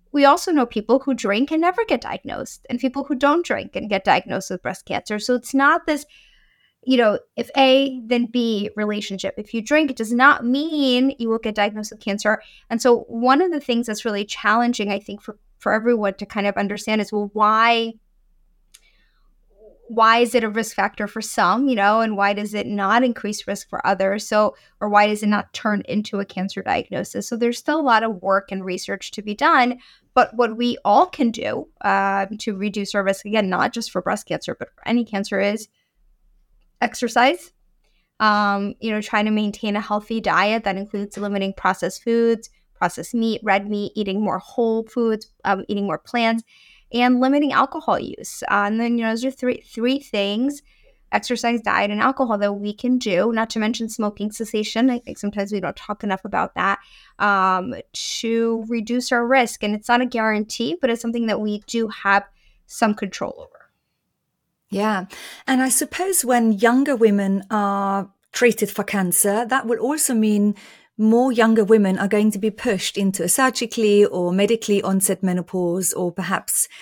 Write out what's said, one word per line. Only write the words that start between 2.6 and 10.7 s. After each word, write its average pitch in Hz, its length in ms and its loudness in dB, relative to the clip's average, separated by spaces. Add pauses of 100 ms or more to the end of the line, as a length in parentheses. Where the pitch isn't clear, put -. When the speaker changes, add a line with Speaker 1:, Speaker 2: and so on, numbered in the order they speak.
Speaker 1:
and 247 80 -4
people 269 240 -2
who 277 140 -4
don't 285 280 4
drink - 300 -6
and 202 160 -6
get 196 140 -2
diagnosed - 460 0
with 185 120 -8
breast - 240 -8
cancer. - 320 -6
So 247 160 0
it's 247 200 -6
not 294 320 4
this, 294 200 -2 (760)
you 254 140 2
know, 214 220 4 (180)
if - 220 -6
A, 262 480 4
then 240 180 2
B 220 500 -2
relationship. 208 640 -4
If 214 160 -12
you 226 80 -2
drink, 294 300 2
it - 80 -8
does 226 160 -4
not 254 320 6
mean 269 720 2